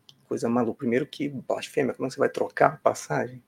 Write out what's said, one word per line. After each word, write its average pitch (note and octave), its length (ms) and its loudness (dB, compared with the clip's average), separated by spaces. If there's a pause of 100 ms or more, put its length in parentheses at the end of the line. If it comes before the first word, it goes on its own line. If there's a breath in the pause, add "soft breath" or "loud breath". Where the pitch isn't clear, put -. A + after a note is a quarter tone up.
(280)
coisa B2 200 -2
maluca. A#2 300 2
Primeiro B2+ 260 2
que - 240 -6
blasfêmia, - 640 -2
como - 140 -6
é - 20 -2
que C3 60 -8
você C3+ 60 -4
vai - 80 4
trocar - 460 2
a - 20 -14
passagem?" B2 720 -2